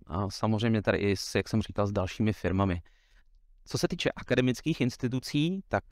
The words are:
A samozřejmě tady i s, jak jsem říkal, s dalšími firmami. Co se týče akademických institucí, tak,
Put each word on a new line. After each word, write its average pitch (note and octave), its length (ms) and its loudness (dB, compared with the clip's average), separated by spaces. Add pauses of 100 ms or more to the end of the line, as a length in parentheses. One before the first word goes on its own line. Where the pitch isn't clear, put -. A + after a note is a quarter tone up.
A F#2+ 240 -2
samozřejmě A2 520 2
tady G2+ 160 2
i G2+ 180 2
s, - 180 -10
jak G2+ 140 0
jsem A2 140 2
říkal, - 240 -2
s G2+ 60 -2
dalšími G#2 400 0
firmami. F#2 500 0 (880)
Co B2+ 80 -2
se F3 100 0
týče - 220 -2
akademických B2+ 680 0
institucí, C#3+ 880 0
tak, G2+ 240 0